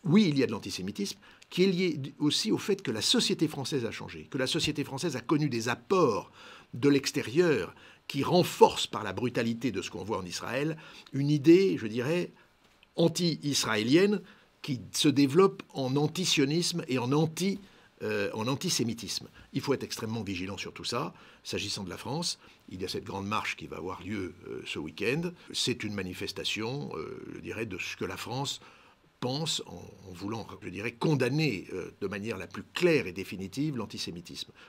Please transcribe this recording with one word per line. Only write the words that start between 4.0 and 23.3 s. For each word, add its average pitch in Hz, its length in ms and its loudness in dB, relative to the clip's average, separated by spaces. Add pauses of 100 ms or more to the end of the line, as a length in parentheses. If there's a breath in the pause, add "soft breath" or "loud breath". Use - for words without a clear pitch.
que - 80 -6
la 131 80 0
société 147 380 0
française 135 320 -4
a 123 60 -4
connu 151 280 2
des 117 180 -2
apports 123 640 2 (440 loud breath)
de 139 140 4
l'extérieur 135 840 2 (340 soft breath)
qui 135 160 -2
renforcent - 640 4
par 110 180 -4
la 98 100 -2
brutalité 117 580 0
de 92 100 -2
ce - 80 -8
qu'on 90 140 -10
voit 101 160 -2
en 92 60 -8
Israël, 123 520 -4 (340 loud breath)
une 143 200 2
idée, 165 480 8
je 110 80 -6
dirais, 135 440 -2 (640 soft breath)
anti-israélienne 160 1300 4 (400 soft breath)
qui 131 180 -4 (120)
se - 160 2
développe 143 560 6 (100)
en 131 220 0
antisionisme 156 920 2
et 127 120 2
en 123 140 0
anti-, 160 460 2 (440 soft breath)
euh, 104 320 0
en 110 120 -2
antisémitisme. 120 800 -2 (260 soft breath)
Il 131 80 0
faut 139 120 0
être 113 100 -2
extrêmement 113 380 -6
vigilant 95 360 -6
sur - 140 -10
tout 85 140 -12
ça. 135 300 -4 (280 soft breath)
S'agissant 104 400 -6
de 87 60 -8
la 95 80 -10
France, 151 400 -6 (320 soft breath)
il 92 100 -12
y 95 60 -6
a - 20 -6
cette - 180 -6
grande 98 220 -6
marche 104 280 -4